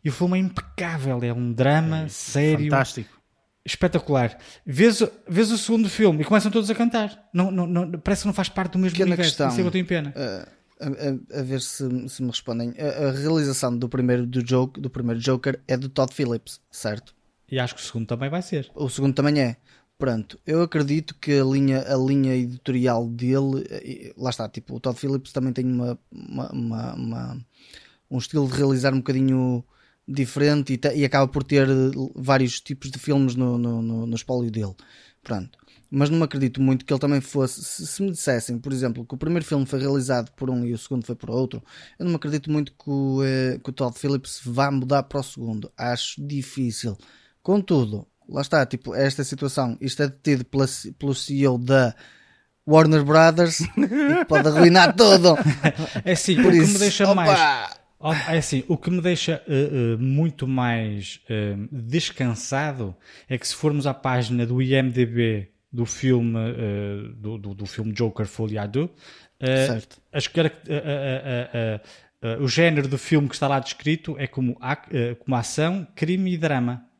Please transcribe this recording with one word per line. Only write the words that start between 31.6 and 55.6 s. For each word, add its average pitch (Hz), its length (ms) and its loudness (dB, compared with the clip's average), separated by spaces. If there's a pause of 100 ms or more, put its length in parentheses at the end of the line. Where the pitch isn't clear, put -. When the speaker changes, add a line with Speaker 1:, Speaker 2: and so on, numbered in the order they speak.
Speaker 3:
eh, 135 60 2 (420)
vários 135 460 0
tipos 135 280 -10
de 127 80 -12
filmes 135 380 2
no, 123 220 0
no, 117 240 -2
no, 113 260 -4
no 113 80 -4
espólio 120 340 -4
dele. 104 240 -6 (480)
Pronto. 117 360 -8 (340)
Mas 143 180 2
não 165 100 2
me 165 40 4
acredito 135 380 -2
muito 131 240 2
que 143 80 -2
ele 131 60 0
também 143 200 2
fosse, 135 440 -4
se, - 240 -10
se - 140 -8
me 196 100 -2
dissessem, 123 460 -4
por 135 140 -8
exemplo, 123 340 -4
que 131 100 -12
o - 20 -12
primeiro 160 280 -2
filme 139 200 0
foi 131 140 -4
realizado 131 520 -2
por 131 180 -6
um 120 160 -2
e 120 60 -4
o 113 60 -4
segundo 123 280 -6
foi 120 100 -8
por - 140 -14
outro, 123 320 -4 (360)
eu 175 80 -8
não 175 60 0
me 165 40 0
acredito 151 340 -4
muito 151 220 0
que - 180 -14
o, 135 340 0
eh, 131 380 0
que - 80 -10
o 127 40 -10
Todd 123 260 -4
Phillips 139 460 -4
vá 135 260 0
mudar 135 320 0
para 139 160 -6
o 131 40 -6
segundo. 113 540 -8
Acho 123 480 -6
difícil. 127 720 -6 (440)
Contudo, 147 640 0 (220)
lá 139 140 -4
está, 139 240 2
tipo, 120 280 -8
esta 139 300 0
situação, 135 560 -4
isto 139 240 -4
é 143 40 2
detido 135 380 0
pela, 135 200 0 (340)
pelo 139 160 -2
C 139 200 -6
E 139 120 4
O 127 100 4
da 123 380 4 (720)
Warner 156 360 8
Brothers 160 640 6
<laughs> - 120 -10
e 285 100 4
que 294 400 2
pode 151 220 4
arruinar 170 460 8
tudo. 185 400 8 (680)